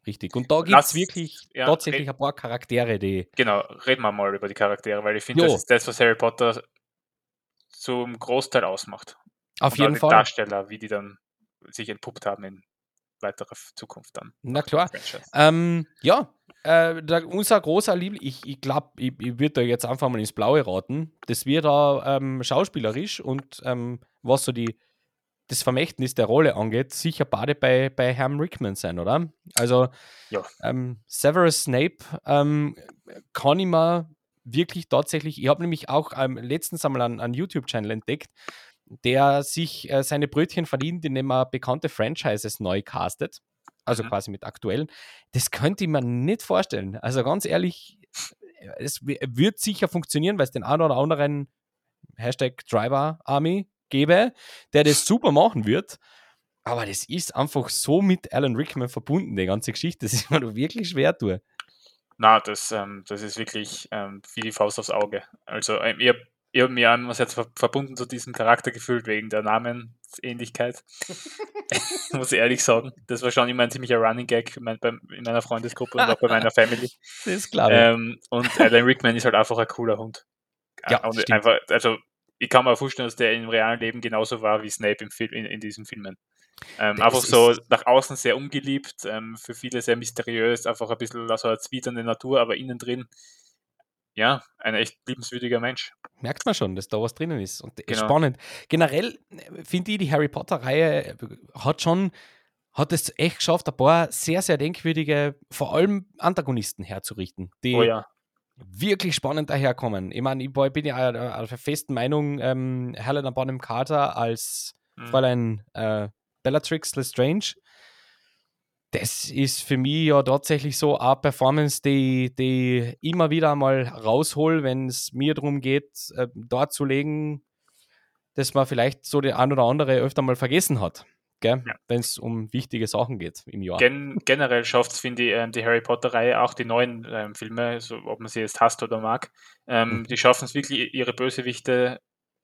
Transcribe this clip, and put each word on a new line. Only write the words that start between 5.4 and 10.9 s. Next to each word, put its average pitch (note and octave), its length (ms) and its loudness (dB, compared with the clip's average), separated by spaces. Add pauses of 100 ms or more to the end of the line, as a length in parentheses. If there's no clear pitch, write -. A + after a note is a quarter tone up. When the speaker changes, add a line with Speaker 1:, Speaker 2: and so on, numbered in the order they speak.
Speaker 2:
das D3 80 6
Speaker 1:
Jo. A#2+ 40 2
Speaker 2:
ist - 120 -8
das, A#2+ 180 6
was A#2 120 -6
Harry A#2 160 6
Potter A#2 460 0 (1080)
zum B2 500 -6
Großteil B2+ 440 0
ausmacht. F#2+ 540 -8 (420)
Speaker 1:
Auf C#3 140 2
Speaker 2:
Und - 60 -6
Speaker 1:
jeden C#3+ 160 4
Speaker 2:
auch - 40 -6
die - 0 -
Speaker 1:
Fall. D3+ 100 4
Speaker 2:
Darsteller, G#2 600 2
wie G#2+ 80 -12
die G#2+ 100 -14
dann G2+ 300 -8 (520)